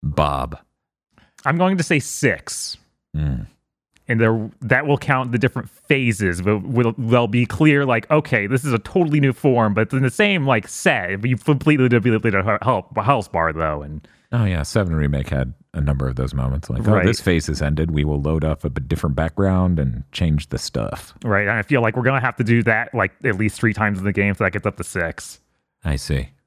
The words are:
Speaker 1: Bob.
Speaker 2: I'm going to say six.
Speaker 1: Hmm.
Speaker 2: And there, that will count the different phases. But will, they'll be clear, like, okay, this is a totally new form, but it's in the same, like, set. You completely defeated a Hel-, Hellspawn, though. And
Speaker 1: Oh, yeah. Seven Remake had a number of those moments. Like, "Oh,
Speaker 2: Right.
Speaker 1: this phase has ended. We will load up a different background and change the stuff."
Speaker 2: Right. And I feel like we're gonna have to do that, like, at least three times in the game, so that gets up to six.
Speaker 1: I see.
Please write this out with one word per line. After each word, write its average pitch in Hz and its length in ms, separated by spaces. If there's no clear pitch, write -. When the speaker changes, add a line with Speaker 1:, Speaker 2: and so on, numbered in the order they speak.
Speaker 1:
Bob. 71 560
Speaker 2:
I'm 147 140
going 185 200
to 170 40
say 160 160
six. - 760
Speaker 1:
Hmm. 71 280
Speaker 2:
And 113 120
there, 113 300
that 127 260
will 143 120
count 131 340
the 123 60
different 127 320
phases. 104 720
But 101 200
will, 117 360
they'll 120 300
be 120 180
clear, 143 400
like, 120 240
okay, 143 360
this 123 180
is 143 80
a 117 60
totally 151 420
new 139 120
form, 117 420
but 107 80
it's 110 120
in 131 80
the 131 80
same, 175 360
like, 127 220
set. 101 560
You 127 140
completely 143 500
defeated 113 460
a 98 80
Hel-, 107 320
Hellspawn, 98 640
though. 76 260
And 76 240
Speaker 1:
Oh, 117 140
yeah. 87 160
Seven 90 340
Remake 71 320
had 65 240
a 82 80
number 69 260
of 64 80
those 65 160
moments. 65 380
Like, 60 180
"Oh, 104 40
Speaker 2:
Right. 95 140
Speaker 1:
this 110 140
phase 85 280
has 76 120
ended. 76 300
We 76 140
will 73 160
load 76 240
up 78 200
a 71 60
different 71 440
background 92 640
and 65 320
change 76 380
the - 100
stuff." - 540
Speaker 2:
Right. 104 200
And 101 80
I 113 100
feel 123 220
like 110 140
we're 127 60
gonna 131 180
have 123 160
to 127 80
do 117 180
that, 110 320
like, 101 180
at 113 120
least 107 240
three 110 140
times 104 240
in 92 60
the 101 80
game, 101 220
so 104 100
that 92 80
gets 101 140
up 101 120
to 85 60
six. - 540
Speaker 1:
I 76 120
see. 69 340